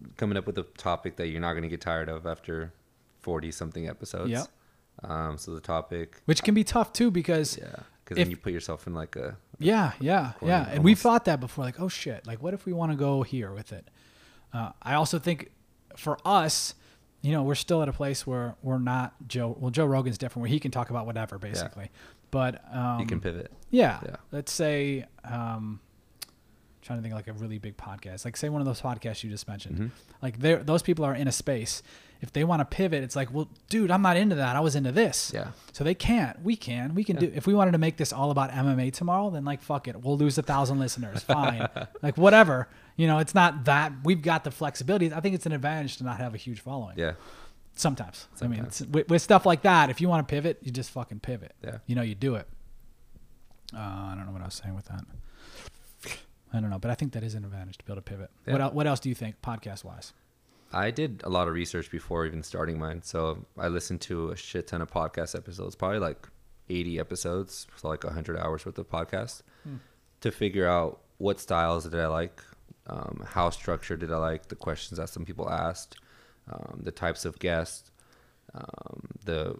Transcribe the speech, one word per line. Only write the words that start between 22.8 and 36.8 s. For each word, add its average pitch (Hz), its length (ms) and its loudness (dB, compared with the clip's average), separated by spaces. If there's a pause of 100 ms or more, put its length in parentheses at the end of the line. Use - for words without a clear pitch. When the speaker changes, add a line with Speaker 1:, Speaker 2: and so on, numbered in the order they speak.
Speaker 1:
You 113 60 -2
can 110 140 -2
pivot. 87 320 -6 (180)
Speaker 2:
yeah. 190 340 6
Speaker 1:
Yeah. 135 120 -10 (160)
Speaker 2:
Let's 143 200 -6
say, 143 540 0 (180)
um, 113 560 -6 (1040)
trying 120 180 -8
to - 20 -6
think 110 100 -6
of, 110 60 -6
like, 104 100 -10
a 110 40 -10
really 107 260 -8
big 104 180 -12
podcast, 98 480 -12
like, 120 120 -8
say 151 120 -4
one 147 140 0
of 139 40 0
those 127 140 -2
podcasts 117 440 -6
you 110 60 -8
just 104 180 -8
mentioned. 101 280 -8
Speaker 1:
Mm-hmm. 104 100 0 (360)
Speaker 2:
Like, 120 160 -6
they're, 156 240 4
those 156 200 2
people 160 220 2
are 139 100 2
in 135 140 0
a 123 40 2
space. - 500 -2 (380)
If - 120 -10
they 147 120 2
wanna 165 200 4
pivot, 160 400 0
it's 123 120 -8
like, 127 180 -2
"Well, 151 140 -2 (200)
dude, 208 220 4
I'm 185 120 6
not 180 140 6
into 196 200 6
that. 131 200 2
I 147 40 4
was 156 160 4
into 135 160 2
this." - 420 2
Speaker 1:
Yeah. - 160 -4 (220)
Speaker 2:
So - 120 -4
they 170 100 2
can't. 220 480 2
We 214 140 0
can. 123 380 -4